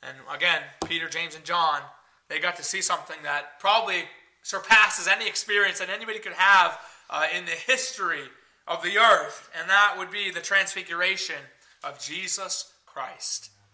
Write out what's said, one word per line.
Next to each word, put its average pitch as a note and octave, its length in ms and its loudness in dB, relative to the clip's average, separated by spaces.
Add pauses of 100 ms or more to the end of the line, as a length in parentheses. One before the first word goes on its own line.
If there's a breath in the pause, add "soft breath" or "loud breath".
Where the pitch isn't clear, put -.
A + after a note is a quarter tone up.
And C3+ 140 -16 (180)
again, D#3+ 280 2 (240)
Peter, E3 240 -4
James, D#3+ 260 -6
and D#3+ 80 -16
John, D#3+ 380 0 (480 soft breath)
they D#3 100 -2
got F3 160 -2
to D#3 80 -14
see F#3+ 180 -4
something E3+ 420 -4
that D3 360 -6
probably F3 440 2 (380)
surpasses G3 640 4
any G3+ 220 2
experience G3 520 0
that F#3 100 -6
anybody A3 300 -6
could F#3+ 120 -12
have, F3+ 480 6 (300 loud breath)
uh, D3+ 180 0 (100)
in F3+ 60 -6
the E3+ 80 -6
history F3 720 -2 (460 soft breath)
of E3+ 140 -2
the G3 160 2
earth. A3 500 4 (100)
And E3+ 100 -8
that G3+ 280 4
would F#3 140 -8
be G3 200 -4
the F3 80 -6
transfiguration F3+ 1040 -2 (400 soft breath)
of C#3 160 -12
Jesus F3+ 720 -8 (260)
Christ. - 540 -10 (220)